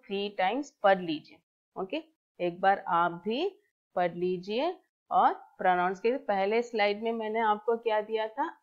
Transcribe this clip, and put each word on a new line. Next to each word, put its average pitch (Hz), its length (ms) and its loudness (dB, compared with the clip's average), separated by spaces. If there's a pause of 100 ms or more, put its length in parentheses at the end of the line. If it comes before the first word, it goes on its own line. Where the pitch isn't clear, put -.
three 202 240 -4 (100)
times 202 300 -2 (140)
पढ़ 196 180 6
लीजिए, 160 360 -8 (440)
ओके, 277 200 -6 (380)
एक 175 220 -4
बार 196 260 2
आप 170 380 0
भी 254 220 -2 (480)
पढ़ 180 200 0
लीजिए 185 580 -2 (380)
और 214 220 4 (240)
प्रोनाउंस 185 420 2
के 240 160 2 (120)
पहले 202 340 2
स्लाइड 208 420 0
में 226 100 0
मैंने 220 260 -4
आपको 214 380 0
क्या 220 240 0
दिया 220 260 -4
था, 277 220 -6 (140)